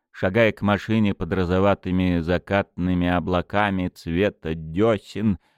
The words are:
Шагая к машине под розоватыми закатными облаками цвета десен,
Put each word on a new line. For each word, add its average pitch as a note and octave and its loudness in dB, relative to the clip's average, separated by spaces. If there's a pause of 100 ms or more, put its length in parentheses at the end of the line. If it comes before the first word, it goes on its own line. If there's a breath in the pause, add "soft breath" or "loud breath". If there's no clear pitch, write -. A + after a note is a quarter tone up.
(100)
Шагая G#2 2
к - -10
машине G#2 0
под F2 -6
розоватыми F#2 2
закатными F2+ -2
облаками F2+ -2
цвета E2+ -4
десен, G2 -2 (200)